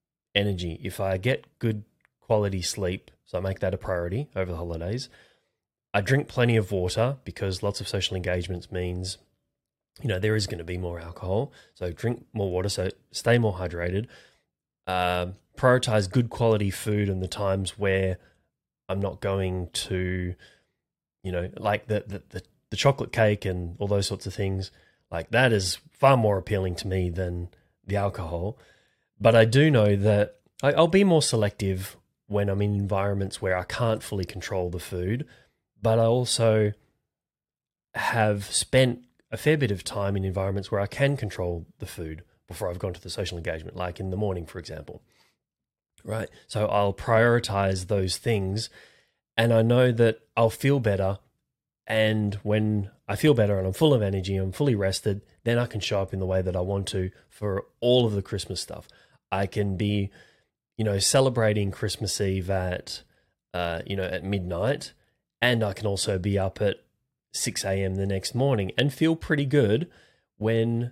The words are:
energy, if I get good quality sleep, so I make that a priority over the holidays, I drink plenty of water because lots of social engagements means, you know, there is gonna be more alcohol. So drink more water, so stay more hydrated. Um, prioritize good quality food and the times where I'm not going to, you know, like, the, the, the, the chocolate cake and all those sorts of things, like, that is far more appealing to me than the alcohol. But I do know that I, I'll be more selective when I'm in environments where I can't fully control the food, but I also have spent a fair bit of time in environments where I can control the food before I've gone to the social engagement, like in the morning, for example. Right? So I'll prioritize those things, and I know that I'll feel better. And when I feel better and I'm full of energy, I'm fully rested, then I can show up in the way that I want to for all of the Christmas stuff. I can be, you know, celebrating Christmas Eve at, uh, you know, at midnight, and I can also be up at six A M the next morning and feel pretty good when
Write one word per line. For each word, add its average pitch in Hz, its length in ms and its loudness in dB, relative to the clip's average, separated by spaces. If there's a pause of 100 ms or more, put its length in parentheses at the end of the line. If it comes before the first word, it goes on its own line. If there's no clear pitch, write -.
(340)
energy, 95 500 0
if 92 160 -8
I 95 180 0
get 120 280 -2 (140)
good 107 240 -2 (360)
quality 101 420 0
sleep, 92 500 -4 (140)
so - 120 -6
I 87 40 -4
make 95 180 -4
that 95 140 0
a 98 40 -2
priority 92 580 -4
over 92 160 -2
the 85 60 -6
holidays, 87 520 -6 (840)
I 104 80 2
drink 135 260 2
plenty 120 280 2
of 104 160 2
water 110 520 0
because 95 380 -6
lots 101 200 -2
of 98 60 -10
social 95 280 -2
engagements 90 560 -4
means, 90 460 -6 (840)
you 143 60 -4
know, 107 120 0
there 107 160 2
is 104 120 0
gonna 85 160 -8
be 90 140 -6
more 87 220 -6
alcohol. 92 520 -4 (240)
So 90 160 -6
drink - 420 -4
more 101 160 -2
water, 92 200 0
so 95 200 -2 (220)
stay 120 260 2
more 110 160 2
hydrated. 90 540 -4 (800)
Um, 90 480 -2 (220)
prioritize 117 520 4
good 120 200 2
quality 107 420 2
food 104 380 0
and 92 120 -2
the 92 60 -2
times 98 500 -2
where 95 400 2 (720)
I'm 98 120 -2
not 95 200 -4
going 92 520 -2
to, 90 640 -4 (880)
you 92 80 -8
know, 87 260 -4
like, 104 300 -2
the, 107 200 -2
the, 98 220 -12
the, - 140 -12 (260)
the - 80 -6
chocolate 135 340 0
cake 107 340 2
and 90 340 -4
all 101 80 -4
those 101 200 0
sorts - 180 -8
of 95 80 -8
things, 98 380 -4 (400)
like, 82 200 -8
that 123 200 4
is 95 280 0 (120)
far 135 240 6
more 107 220 4
appealing 92 380 -2
to - 120 -8
me 92 220 0
than 87 400 -4 (360)
the 98 100 -4
alcohol. 95 640 -4 (600)
But 113 160 6
I 113 100 8
do 139 260 6
know 104 240 6
that 104 400 2 (260)
I, 143 120 4
I'll 165 140 4
be 190 160 4
more 170 200 6
selective 101 760 -2 (300)
when 101 220 0
I'm 98 120 0
in 104 140 2
environments 98 640 -2
where 92 160 0
I 90 60 -2
can't 110 400 0
fully 98 220 -4
control 90 440 -4
the 87 100 -6
food, 95 460 -4 (560)
but 110 160 2
I 113 80 4
also 113 680 2 (1200)
have 107 500 0
spent - 600 2 (260)
a 110 60 -8
fair 156 200 2
bit 127 140 2
of 92 120 -4
time 101 320 -2
in 95 80 0
environments 95 480 -2
where 101 100 0
I 101 60 -2
can 139 300 0
control 87 480 -4 (140)
the - 60 -10
food 80 380 -10 (240)
before 90 220 -6
I've 90 100 -6
gone 92 140 -4
to - 80 -16
the - 80 -14
social 90 280 -6
engagement, 85 380 -8
like 90 240 -6
in 95 120 -4
the 90 60 -2
morning, 95 280 -2
for 90 140 -14
example. 78 420 -14 (1000)
Right? 107 260 -6 (180)
So 107 200 -2
I'll 101 260 2
prioritize 104 920 2
those 95 300 0
things, 104 520 -2 (640)
and 117 180 4
I 113 80 6
know 123 300 4
that 113 280 2 (160)
I'll 113 140 4
feel 139 300 0
better. 98 380 0 (680)
And 110 580 2
when 107 480 0 (160)
I 98 80 -4
feel 151 180 6
better 104 240 4
and 95 80 -2
I'm 95 80 -2
full 151 200 4
of 117 80 4
energy, 98 340 -2
I'm 95 160 -2
fully 147 240 0
rested, 98 460 -2 (240)
then 117 120 2
I 120 80 0
can 113 140 -6
show 98 220 -2
up 95 120 -6
in 95 60 -4
the 92 60 -2
way 92 160 2
that 90 140 -2
I 92 40 -2
want 98 300 -2
to 92 220 -2 (180)
for 98 360 -6 (140)
all 123 260 6
of 110 80 0
the 101 80 0
Christmas 95 380 -6
stuff. - 280 -12 (440)
I 98 140 0
can 98 320 -2
be, 104 320 0 (680)
you 113 60 -2
know, 101 160 0
celebrating 110 720 2
Christmas - 480 -6
Eve 95 300 -2
at, 92 540 -4 (500)
uh, 85 320 -4
you 98 100 -4
know, 95 80 -2
at 85 200 -4
midnight, 95 720 -4 (480)
and 120 220 4
I 101 100 -2
can 107 140 -6
also 98 300 0
be 98 200 0
up 95 240 -2
at 104 160 0 (560)
six - 320 -6
A 98 180 0
M 95 120 -2
the 98 100 -2
next 98 300 -4
morning 117 420 2
and 135 160 2
feel 165 220 2
pretty 156 300 -2
good 135 440 2 (480)
when 113 540 0